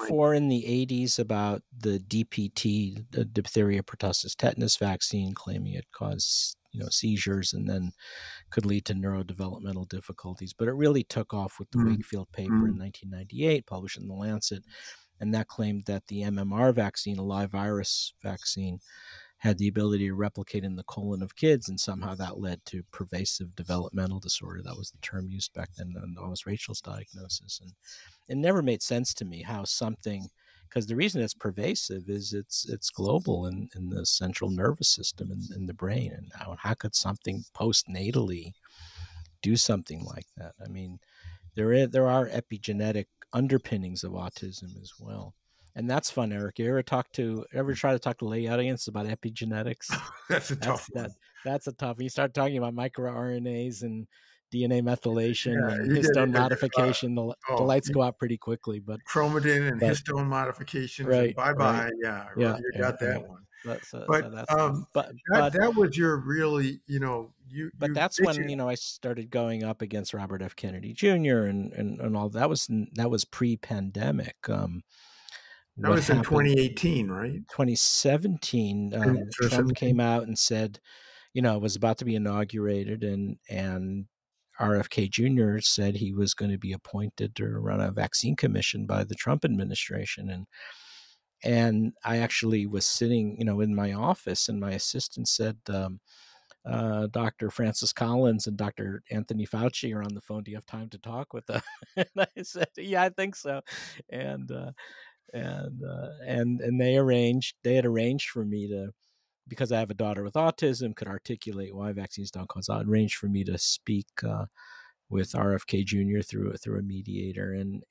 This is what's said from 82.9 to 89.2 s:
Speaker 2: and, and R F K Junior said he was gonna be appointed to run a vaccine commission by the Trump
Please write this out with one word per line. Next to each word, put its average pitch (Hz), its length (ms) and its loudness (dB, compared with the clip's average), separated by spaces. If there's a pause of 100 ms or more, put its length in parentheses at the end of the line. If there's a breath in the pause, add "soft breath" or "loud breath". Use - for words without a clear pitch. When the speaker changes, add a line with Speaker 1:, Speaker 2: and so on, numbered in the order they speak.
Speaker 2:
and, 101 340 -2 (120)
and 95 580 -4 (520)
R 107 160 4
F 101 140 2
K 101 180 2
Junior 113 540 4
said 101 340 2
he 101 160 -2
was 101 220 2
gonna 101 240 0
be 95 160 -4
appointed 107 640 -4
to 107 120 -2
run 104 320 0
a 98 120 0
vaccine 104 440 0
commission 104 500 0
by 101 200 0
the 107 100 -6
Trump 139 300 0